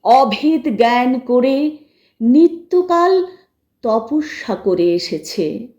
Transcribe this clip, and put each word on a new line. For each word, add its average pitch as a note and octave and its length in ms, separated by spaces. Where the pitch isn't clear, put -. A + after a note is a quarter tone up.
অভেদ B3 720
জ্ঞান B3 420
করে C4+ 580
নিত্যকাল F4 1040
তপস্যা A3+ 720
করে F3 380
এসেছে। F3 760